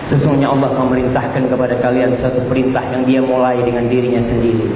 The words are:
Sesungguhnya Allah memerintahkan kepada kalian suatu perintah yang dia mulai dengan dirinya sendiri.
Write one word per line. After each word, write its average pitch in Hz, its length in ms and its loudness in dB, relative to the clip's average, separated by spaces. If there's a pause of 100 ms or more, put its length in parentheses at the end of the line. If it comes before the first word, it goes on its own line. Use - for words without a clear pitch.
Sesungguhnya 139 480 0
Allah 135 240 2
memerintahkan 127 720 0
kepada 123 320 0
kalian 123 320 0
suatu 127 400 -2
perintah 131 400 0
yang 127 160 -2
dia 131 160 2
mulai 127 400 2
dengan 120 240 0
dirinya 120 320 0
sendiri. 117 560 0